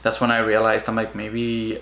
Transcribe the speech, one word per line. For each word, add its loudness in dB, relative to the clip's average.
That's 0
when 2
I 4
realized, 2
I'm -2
like, -2
"Maybe -4